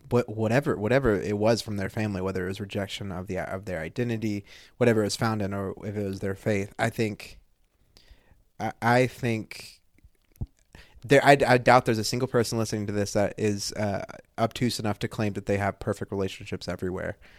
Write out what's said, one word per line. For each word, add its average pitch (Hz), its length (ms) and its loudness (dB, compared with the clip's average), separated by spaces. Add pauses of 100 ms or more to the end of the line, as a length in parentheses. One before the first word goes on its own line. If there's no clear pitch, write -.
what, 120 180 2
whatever, 110 480 0
whatever 113 400 2
it 104 220 -2
was 107 240 2
from 104 160 -8
their 95 120 -4
family, 104 320 -4
whether 92 240 -4
it - 20 -4
was 98 120 -6
rejection 101 520 -6
of 92 160 -8
the, 92 120 -6
of 95 260 -8
their 90 140 -6
identity, 107 640 -4 (340)
whatever 117 240 4
it 104 40 2
was 101 100 -2
found 110 260 -2
in, 98 120 -4
or 98 300 -6
if 101 120 -8
it 104 100 -4
was 95 140 -6
their 98 160 -4
faith, 101 440 -2
I 117 100 0
think, 107 500 -4 (1200)
I, 107 220 -6
I 123 260 4
think - 760 -6 (1200)
there, 131 180 6
I, 143 140 10 (100)
I 123 120 6
doubt 120 260 6
there's 113 140 2
a 107 40 -2
single 123 240 -2
person 117 300 2
listening 107 300 -2
to 104 60 -4
this 101 200 -2
that 101 240 2
is, 104 360 0
uh, 101 300 -2 (340)
obtuse 117 420 0
enough 107 200 -4
to 117 80 -4
claim 104 260 -2
that 98 120 -8
they 101 120 0
have 98 220 -2
perfect - 320 -4
relationships 98 560 -6
everywhere. 90 500 -6 (220)